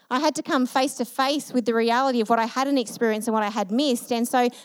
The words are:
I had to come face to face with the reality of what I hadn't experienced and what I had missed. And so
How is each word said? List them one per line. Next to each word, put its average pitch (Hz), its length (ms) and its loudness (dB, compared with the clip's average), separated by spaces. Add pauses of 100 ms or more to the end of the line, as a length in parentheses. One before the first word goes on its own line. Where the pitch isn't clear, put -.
(100)
I 254 100 0
had 302 160 2
to 302 60 -6
come 262 240 0
face 262 280 0
to 247 100 -4
face 277 480 -2
with 247 120 0
the 233 100 0
reality 240 460 2
of 208 80 0
what 233 100 4
I 226 60 2
hadn't 269 340 0
experienced 220 500 -2
and 220 60 2
what 220 80 2
I 202 80 -2
had 208 200 -2
missed. 247 420 0
And 233 160 0
so 247 200 2 (160)